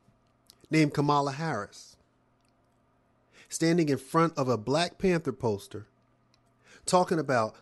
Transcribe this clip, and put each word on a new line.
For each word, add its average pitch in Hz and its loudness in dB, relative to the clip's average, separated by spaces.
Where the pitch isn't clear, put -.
named 156 4
Kamala 143 2
Harris 135 -8
standing 165 2
in 135 2
front 165 0
of 127 0
a 113 0
Black 143 -2
Panther 170 0
poster, 104 -6
talking 180 2
about 127 0